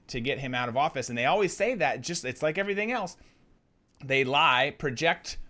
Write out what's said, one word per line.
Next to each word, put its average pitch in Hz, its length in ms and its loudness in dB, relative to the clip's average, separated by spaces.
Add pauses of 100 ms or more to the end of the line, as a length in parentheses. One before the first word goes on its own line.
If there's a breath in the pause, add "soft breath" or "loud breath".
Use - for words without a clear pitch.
to 127 140 -6
get 127 160 -2
him 127 160 -6
out 123 160 -2
of 117 80 -2
office. 143 320 0
And 120 80 -4
they 120 80 0
always 180 300 2
say 220 200 0
that, 131 260 0
just, 165 220 -6
it's 127 200 -4
like 156 160 0
everything 202 320 -2
else. 233 260 -6 (880 soft breath)
They 135 180 4
lie, 139 540 4
project 156 600 -2 (120)